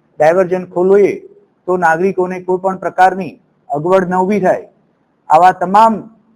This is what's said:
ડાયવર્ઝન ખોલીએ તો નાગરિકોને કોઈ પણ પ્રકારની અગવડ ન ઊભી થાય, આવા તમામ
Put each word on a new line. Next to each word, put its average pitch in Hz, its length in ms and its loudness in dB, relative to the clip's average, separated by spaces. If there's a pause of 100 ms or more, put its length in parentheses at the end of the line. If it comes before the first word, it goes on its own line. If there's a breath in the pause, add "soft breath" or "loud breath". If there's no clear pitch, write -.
(200)
ડાયવર્ઝન 180 460 0
ખોલીએ 180 540 0 (460)
તો 185 120 -2
નાગરિકોને 180 600 -2
કોઈ 185 180 -4
પણ 185 200 -4
પ્રકારની 185 600 -2 (300)
અગવડ 175 400 0
ન 185 60 -4
ઊભી 185 260 -2
થાય, 147 280 -2 (600)
આવા 175 220 4
તમામ 196 580 0 (260)